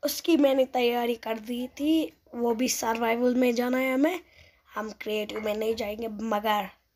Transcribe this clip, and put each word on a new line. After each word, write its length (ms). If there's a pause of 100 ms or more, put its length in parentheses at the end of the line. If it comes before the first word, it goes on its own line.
उसकी 320
मैंने 280
तैयारी 500
कर 240
दी 300
थी, 440 (220)
वो 200
भी 140
survival 680
में 200
जाना 240
है 160
हमें। 260 (540)
हम 160
creative 500
में 160
नहीं 180
जाएंगे, 340
मगर 600 (280)